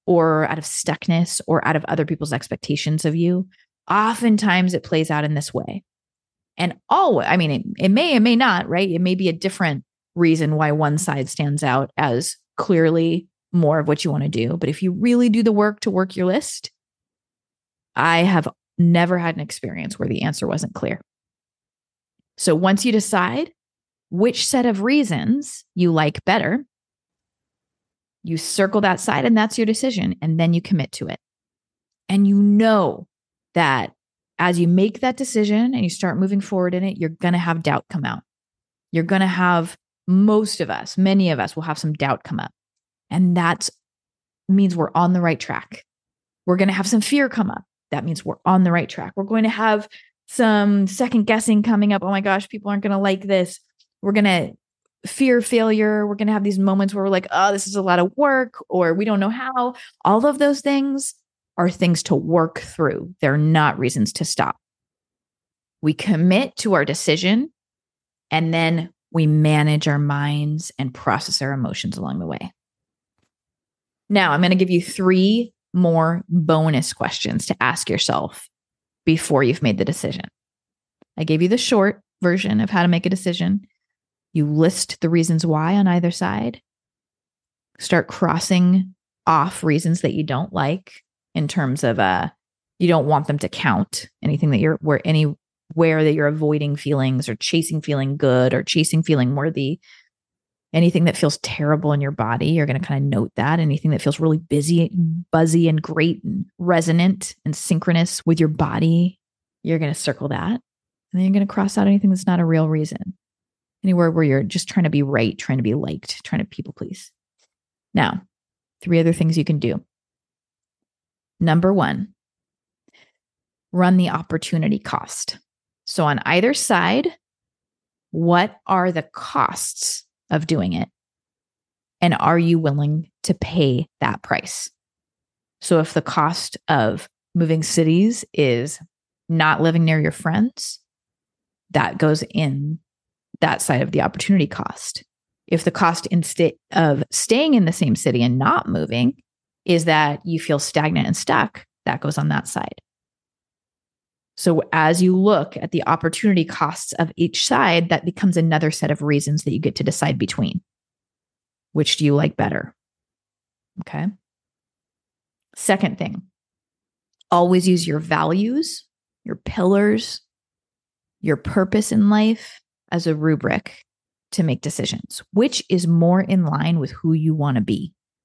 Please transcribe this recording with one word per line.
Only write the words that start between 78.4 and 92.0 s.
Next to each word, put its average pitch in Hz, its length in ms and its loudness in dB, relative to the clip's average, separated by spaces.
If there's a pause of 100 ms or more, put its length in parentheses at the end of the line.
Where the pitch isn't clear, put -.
before 156 340 2
you've 135 200 0
made 107 160 0
the 95 80 0
decision. - 400 -6 (920)
I 160 80 -4
gave 156 160 2
you 180 80 4
the 220 80 2
short 208 460 2 (180)
version 190 400 0
of 202 80 0
how 180 140 2
to 180 60 4
make 175 180 2
a 180 40 -2
decision. 185 520 -2 (720)
You 156 100 2
list 151 560 0
the 170 80 0
reasons 165 380 2
why 160 300 0
on 196 120 4
either 175 220 2
side. 214 500 -4 (1160)
Start - 280 0
crossing 180 880 2 (320)
off 160 380 0
reasons 160 380 0
that 160 100 0
you 156 120 -4
don't 143 280 -6
like 165 400 -4 (420)
in 151 140 -2
terms 143 360 -2
of, 113 140 0
uh, 92 300 0 (500)